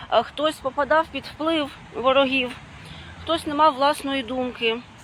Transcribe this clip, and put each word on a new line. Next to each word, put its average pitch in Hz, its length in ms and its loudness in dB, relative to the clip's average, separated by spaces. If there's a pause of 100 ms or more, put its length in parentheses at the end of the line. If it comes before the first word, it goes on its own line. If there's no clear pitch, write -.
(120)
Е, 226 120 6
хтось 294 360 -2
попадав 294 480 2
під 277 180 -8
вплив 311 460 -2 (240)
ворогів, 262 560 2 (760)
хтось 320 200 -2
не 294 80 -2
мав 302 200 6
власної 269 480 0
думки. 240 540 -2 (260)